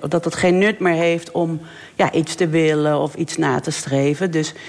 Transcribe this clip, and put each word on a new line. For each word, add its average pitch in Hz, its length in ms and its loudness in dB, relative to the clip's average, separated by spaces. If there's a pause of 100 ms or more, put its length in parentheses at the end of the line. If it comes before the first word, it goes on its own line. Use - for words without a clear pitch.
dat 165 180 0
het 165 100 -2
geen 180 220 4
nut 208 220 2
meer 180 140 2
heeft 170 380 0
om, 165 300 -2 (340)
ja, - 160 2
iets - 240 0
te 180 120 0
willen 151 520 2
of 147 160 -2
iets - 220 -6
na 143 220 0
te 160 120 -4
streven. 143 600 0
Dus 156 220 -2 (160)